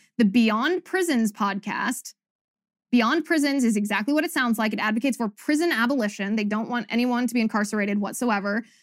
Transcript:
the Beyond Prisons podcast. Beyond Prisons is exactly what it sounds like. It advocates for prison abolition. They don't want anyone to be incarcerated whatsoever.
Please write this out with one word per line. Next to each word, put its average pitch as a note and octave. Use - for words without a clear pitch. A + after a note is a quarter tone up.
the A#3
Beyond A#3
Prisons C#4
podcast. -
Beyond B3
Prisons C#4
is A3
exactly G#3
what D#4
it F4
sounds A#3+
like. A3
It G3+
advocates A3
for A3+
prison D#4
abolition. A3
They G#3
don't G#3
want A#3+
anyone A#3+
to A#3+
be A#3+
incarcerated G#3
whatsoever. G#3